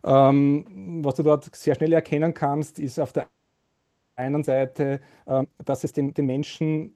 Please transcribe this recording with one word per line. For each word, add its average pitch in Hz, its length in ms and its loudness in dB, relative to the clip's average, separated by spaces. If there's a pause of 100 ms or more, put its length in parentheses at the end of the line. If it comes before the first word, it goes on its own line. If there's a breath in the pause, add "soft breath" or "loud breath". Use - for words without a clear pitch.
Ähm, 143 1000 2
was 156 120 -2
du 165 80 -2
dort 147 320 2
sehr - 180 0
schnell 160 200 2
erkennen 156 420 0
kannst, - 420 -4
ist 139 220 -8
auf 139 120 -4
der - 140 -4 (920)
einen 139 280 -2
Seite, 139 580 -2 (240 soft breath)
ähm, 131 220 0 (180)
dass 139 180 -4
es 147 100 -6
den, 143 200 -2
den 143 140 0
Menschen 156 680 -4